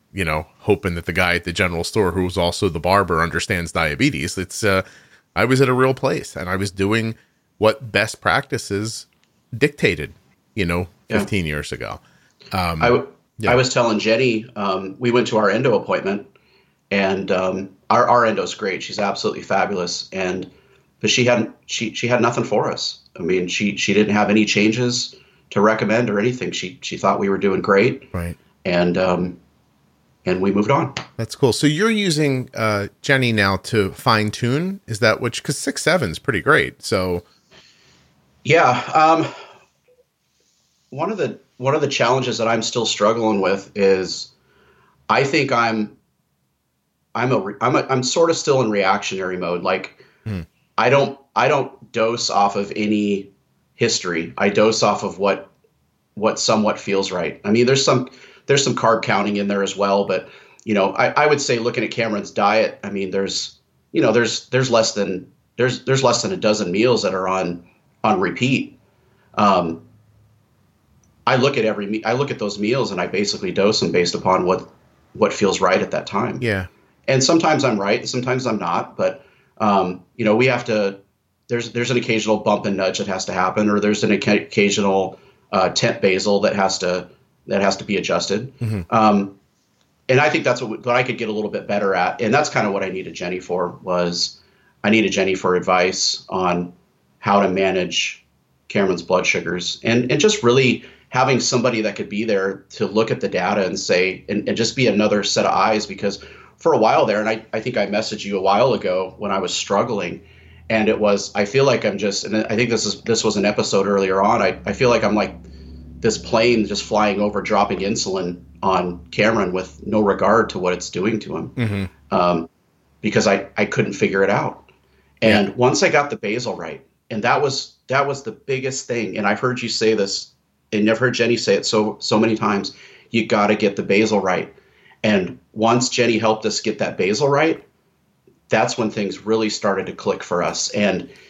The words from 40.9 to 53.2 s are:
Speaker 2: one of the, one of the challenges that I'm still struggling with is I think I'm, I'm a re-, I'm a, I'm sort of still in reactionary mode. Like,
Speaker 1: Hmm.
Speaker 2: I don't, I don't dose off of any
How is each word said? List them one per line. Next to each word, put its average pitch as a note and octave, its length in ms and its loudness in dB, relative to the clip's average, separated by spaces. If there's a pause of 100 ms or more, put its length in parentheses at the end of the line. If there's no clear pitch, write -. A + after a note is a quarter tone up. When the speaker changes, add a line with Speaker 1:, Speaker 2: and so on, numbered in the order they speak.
Speaker 2:
one D#3+ 200 -4
of G#3+ 80 -6
the, B2 220 -4 (160)
one C3+ 180 0
of D#3+ 60 2
the C#3+ 80 2
challenges B2 500 0
that A2+ 80 0
I'm A2+ 160 2
still A2+ 240 -2
struggling A2 540 2
with F#2+ 340 0
is F#2+ 560 2 (800)
I A#2+ 160 4
think C#3 260 0
I'm, A2+ 460 -2 (1160)
I'm B2 180 0
a A2+ 60 2
re-, G2+ 220 -8
I'm C3 140 2
a, C#3+ 140 0
I'm B2+ 160 0
sort E3+ 260 2
of D#3+ 60 0
still C#3 240 2
in A2+ 100 0
reactionary F#2+ 640 -2
mode. F2 260 -4
Like, - 420 -4 (200)
Speaker 1:
Hmm. G2 180 -6 (360)
Speaker 2:
I A#2 120 4
don't, C#3 280 2 (160)
I B2 140 2
don't - 440 -2
dose A2+ 380 -2
off G2+ 260 2
of G2+ 200 -4
any G#2 540 0 (440)